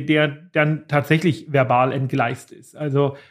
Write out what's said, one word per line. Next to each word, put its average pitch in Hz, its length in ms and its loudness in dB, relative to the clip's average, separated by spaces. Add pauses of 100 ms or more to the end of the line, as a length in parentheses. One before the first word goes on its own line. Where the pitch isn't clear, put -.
der 151 240 2
dann 151 580 -2
tatsächlich 156 680 0
verbal 127 400 2
entgleist 127 600 -4
ist. - 240 -20
Also, 143 400 0 (140)